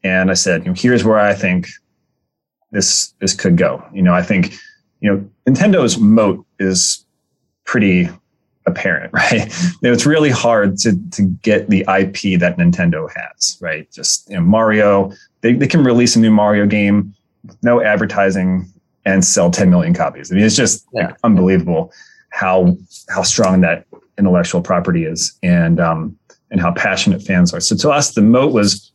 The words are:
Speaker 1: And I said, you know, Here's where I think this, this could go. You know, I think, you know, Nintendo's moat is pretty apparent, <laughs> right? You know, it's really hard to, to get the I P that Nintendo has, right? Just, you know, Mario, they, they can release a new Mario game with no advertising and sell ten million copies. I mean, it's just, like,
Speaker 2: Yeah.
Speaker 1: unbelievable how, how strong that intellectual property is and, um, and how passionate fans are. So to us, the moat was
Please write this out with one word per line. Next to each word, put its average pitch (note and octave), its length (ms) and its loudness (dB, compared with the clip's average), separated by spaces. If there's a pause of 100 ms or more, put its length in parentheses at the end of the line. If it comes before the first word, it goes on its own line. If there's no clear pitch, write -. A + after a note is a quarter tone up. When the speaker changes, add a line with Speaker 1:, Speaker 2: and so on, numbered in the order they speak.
Speaker 1:
And F#2 280 0
I - 20 0
said, F2 300 -2
you F2+ 80 -4
know, F2+ 60 -4
Here's B2 280 0
where A2 140 2
I G#2 140 2
think F#2 340 -4 (1040)
this, - 480 -4
this F#2+ 140 -4
could F2 240 0
go. E2+ 260 -2 (100)
You G2 80 -4
know, F2+ 120 2
I F2 80 0
think, F2+ 320 -2 (460)
you G#2 120 -2
know, G2 180 -4 (180)
Nintendo's D3+ 500 2
moat G#2+ 480 2 (140)
is F#2+ 460 -2 (600)
pretty F#3+ 440 0 (560)
apparent, - 480 -4
<laughs> - 0 -
right? - 340 -2 (140)
You - 220 -2
know, B2 100 2
it's - 120 0
really D3+ 260 2
hard G#2+ 480 0
to, G2+ 180 0 (140)
to - 100 -6 (200)
get G#2+ 280 0
the F#2 180 0
I F#2+ 260 0
P F#2+ 220 -4
that F2 220 0
Nintendo E2+ 580 0
has, - 460 -8
right? D#2 300 -10
Just, - 380 -8
you G2+ 60 -12
know, F2 60 -2
Mario, G#2 720 2 (280)
they, A#2+ 120 2
they C3 140 0
can D#3+ 160 2
release A#2+ 320 2
a A#2 40 4
new A2+ 120 4
Mario G#2 340 4
game G2+ 480 0 (320)
with - 180 -18
no A#2+ 180 2
advertising G2 920 -2 (340)
and G2 180 2
sell F2 260 0
ten F#2 200 2
million F2 240 2
copies. D2 380 -6
I F2+ 40 -2
mean, G2+ 80 2
it's A2 120 2
just, - 380 -2
like, F#2 160 -4
Speaker 2:
Yeah. - 140 -16
Speaker 1:
unbelievable F2+ 680 2 (380)
how, F#2 440 0 (320)
how E2+ 160 -6
strong F#2+ 380 2
that E2+ 240 0 (320)
intellectual F2+ 440 0
property F2 440 -2
is E2 360 -8
and, E2+ 380 2
um, E2 380 -4 (340)
and G2 80 -2
how F2 140 -2
passionate F#2+ 480 -2
fans F2+ 320 0
are. E2+ 60 -8
So - 180 -2
to D3+ 120 0
us, C#3+ 260 -2
the A2 60 0
moat B2+ 300 4
was G#2 440 -2